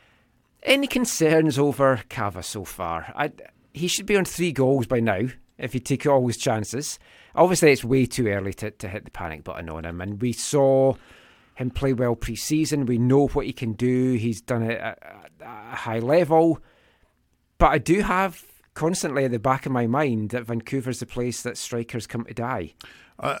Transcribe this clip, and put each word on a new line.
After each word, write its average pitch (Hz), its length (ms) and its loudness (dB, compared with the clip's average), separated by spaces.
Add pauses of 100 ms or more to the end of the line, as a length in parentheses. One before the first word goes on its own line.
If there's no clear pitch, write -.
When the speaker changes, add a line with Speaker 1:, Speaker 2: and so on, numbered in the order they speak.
(640)
Speaker 1:
Any 277 240 2
concerns 160 720 2
over 139 500 2
Cava 101 340 -6
so 98 220 -10
far? 85 500 -8
I, 151 180 -4 (420)
he 170 140 -4
should 196 180 -4
be 208 100 2
on 185 80 2
three 170 280 -2
goals 131 340 2
by 120 140 0
now 113 280 0 (300)
if - 160 -8
you 127 60 -2
take - 260 -2
all 135 200 4
his 117 100 -2
chances. 117 600 -4 (360)
Obviously, 170 380 6
it's 127 120 2
way 127 220 4
too 120 220 -2
early 98 260 -2
to, 107 160 -8
to - 180 -12
hit 101 160 -8
the - 60 -20
panic 78 340 -10
button - 240 -10
on 80 160 -10
him, 85 160 -8
and 98 220 -6
we 123 100 0
saw 135 640 4 (600)
him 127 160 -4
play 135 220 0
well 120 240 0
pre-season. 143 720 -2
We 120 120 2
know 131 300 6
what 123 180 -2
he 131 60 -4
can 113 220 -6
do. 127 400 0
He's 113 260 -2
done 117 220 -4
it 113 180 -2
at, - 220 -8
at - 280 -20 (120)
a 120 340 -14
high 113 240 -4
level. 160 600 4 (1000)
But 165 100 6
I 147 100 4
do 160 240 2
have 190 420 -2 (300)
constantly 151 500 0
at 131 60 0
the 120 80 0
back 131 280 0
of 139 60 -2
my 120 140 0
mind 113 440 0
that 117 140 -4
Vancouver's 120 560 -6
the 120 60 -8
place 123 360 -6
that 120 140 -6
strikers 117 500 -6
come 117 180 -6
to - 100 -14
die. 117 400 -6 (440)
Speaker 2:
Uh, 139 220 -4